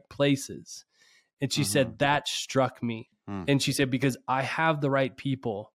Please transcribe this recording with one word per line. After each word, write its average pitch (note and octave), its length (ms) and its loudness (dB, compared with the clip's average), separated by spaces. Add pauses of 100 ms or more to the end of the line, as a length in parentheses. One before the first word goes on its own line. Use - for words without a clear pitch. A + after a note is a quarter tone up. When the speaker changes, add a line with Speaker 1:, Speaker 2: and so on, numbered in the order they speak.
(100)
Speaker 1:
places." - 720 -2 (560)
And C3+ 120 -2
she D3 100 0
Speaker 2:
Mm-hmm. G2+ 100 0
Speaker 1:
said, A#2+ 260 2
"That C#3+ 300 2
struck - 540 -2
me." A#2 280 -6 (180)
Speaker 2:
Mm. G2+ 200 -6
Speaker 1:
And C#3+ 140 4
she C#3+ 100 0
said, C3 180 0
"Because B2+ 260 0 (100)
I C3 160 0
have D#3+ 380 0
the C#3+ 100 2
right C3+ 240 2
people, A#2 640 -4